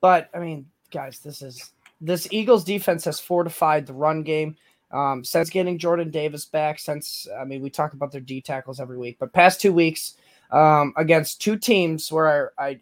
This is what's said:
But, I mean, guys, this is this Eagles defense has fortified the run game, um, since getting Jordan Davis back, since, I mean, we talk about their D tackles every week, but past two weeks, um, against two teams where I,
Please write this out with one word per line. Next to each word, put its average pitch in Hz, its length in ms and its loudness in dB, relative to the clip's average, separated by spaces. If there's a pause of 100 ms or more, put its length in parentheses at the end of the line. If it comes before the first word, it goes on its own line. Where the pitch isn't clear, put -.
But, 180 320 4
I 175 60 -8
mean, 156 260 -8 (240)
guys, 135 300 -10
this 147 240 -18
is 123 300 -20 (280)
this 165 300 -4
Eagles 214 320 4
defense 185 420 -2
has 151 140 -4
fortified 160 680 0
the 139 60 -16
run 156 300 -2
game, 156 320 -4 (360)
um, 135 320 -2
since 165 260 0
getting 180 280 -2
Jordan 170 320 0
Davis 151 360 -6
back, 151 340 -2
since, - 480 -10 (120)
I 135 40 -10
mean, 135 180 -10
we 139 80 -8
talk 151 240 -4
about 139 180 -8
their 139 100 -12
D 131 200 -12
tackles 135 380 -10
every 127 180 -12
week, 120 220 -10
but 127 140 -8
past 180 280 6
two 196 120 6
weeks, 165 420 2 (360)
um, 147 460 6
against 160 440 2
two 214 160 0
teams 170 540 0
where 156 460 2
I, 139 240 -6